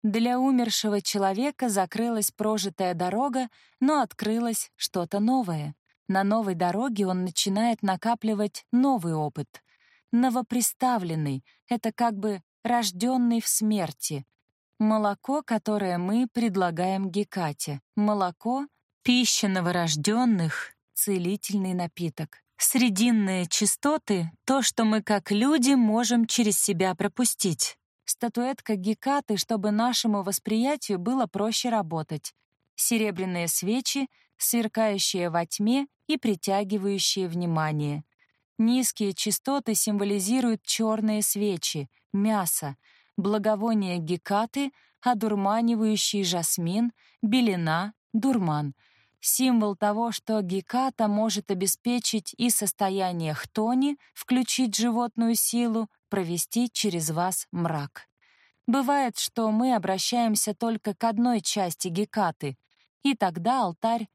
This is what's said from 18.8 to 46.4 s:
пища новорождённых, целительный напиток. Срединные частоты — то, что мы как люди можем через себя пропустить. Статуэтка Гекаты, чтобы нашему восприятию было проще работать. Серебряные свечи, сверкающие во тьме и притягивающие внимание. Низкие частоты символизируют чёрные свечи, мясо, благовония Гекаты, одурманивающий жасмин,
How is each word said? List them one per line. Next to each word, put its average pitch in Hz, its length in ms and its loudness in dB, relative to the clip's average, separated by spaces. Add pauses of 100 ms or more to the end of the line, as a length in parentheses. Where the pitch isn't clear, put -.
пища 247 460 2
новорождённых, 180 1300 0 (180)
целительный 190 800 -2
напиток. 170 680 -6 (160)
Срединные 208 880 2
частоты — 202 840 0 (140)
то, 269 160 2
что - 240 0
мы 214 180 2
как 208 280 0
люди 277 420 4
можем 233 540 4
через 214 340 2
себя 185 340 0
пропустить. - 840 0 (260)
Статуэтка 240 720 -4
Гекаты, 214 640 -2
чтобы 208 320 -2
нашему 214 520 2
восприятию 214 760 0
было 233 280 0
проще 214 440 -2
работать. 160 640 -4 (400)
Серебряные 185 760 -2
свечи, 254 600 -2 (280)
сверкающие 208 920 0
во 170 160 0
тьме 254 400 0 (200)
и 302 120 -2
притягивающие 196 1080 -2
внимание. 156 760 -2 (540)
Низкие 226 560 0
частоты 226 600 -2
символизируют 208 920 0
чёрные 220 580 0
свечи, 185 640 -2 (240)
мясо, 196 640 0 (400)
благовония 208 840 0
Гекаты, 202 760 -2 (280)
одурманивающий 214 1200 2
жасмин, 180 680 -2 (300)